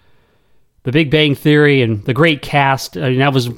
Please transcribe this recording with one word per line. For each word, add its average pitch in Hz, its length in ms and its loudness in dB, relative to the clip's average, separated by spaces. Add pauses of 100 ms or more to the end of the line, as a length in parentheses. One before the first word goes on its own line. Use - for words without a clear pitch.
(840)
The 123 80 -6
Big 147 180 0
Bang 151 240 2
Theory 147 480 2
and 110 220 -2
the 131 100 -2
great 151 280 0
cast. 139 540 -2
I 147 140 -4
mean, 127 80 -2
that 139 140 2
was, 123 260 -2